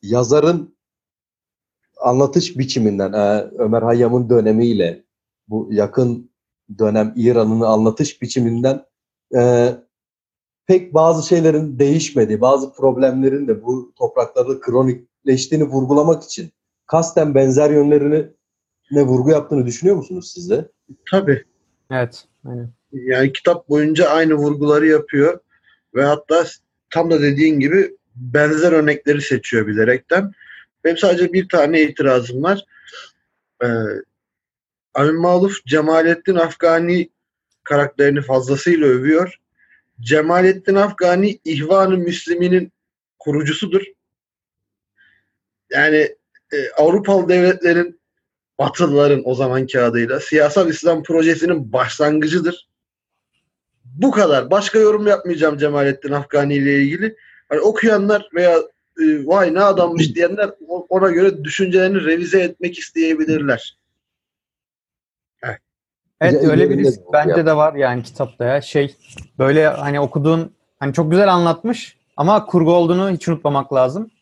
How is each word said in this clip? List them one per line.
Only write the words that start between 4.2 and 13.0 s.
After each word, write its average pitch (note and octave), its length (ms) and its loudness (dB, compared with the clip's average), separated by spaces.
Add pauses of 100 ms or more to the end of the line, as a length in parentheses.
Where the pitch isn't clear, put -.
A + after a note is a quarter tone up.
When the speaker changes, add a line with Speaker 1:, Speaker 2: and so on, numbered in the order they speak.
Speaker 1:
dönemiyle A2 760 0 (440)
bu G#2+ 240 -8
yakın A#2 580 -2 (480)
dönem G#2+ 380 0
İran'ın A2+ 440 2
anlatış A2 600 0
biçiminden, A#2+ 640 -2 (520)
e, A#2+ 360 2 (920)
pek F3+ 280 0
bazı D#3+ 340 2
şeylerin D#3 500 0
değişmediği, C3+ 600 0
bazı C3+ 320 0
problemlerin C3 760 0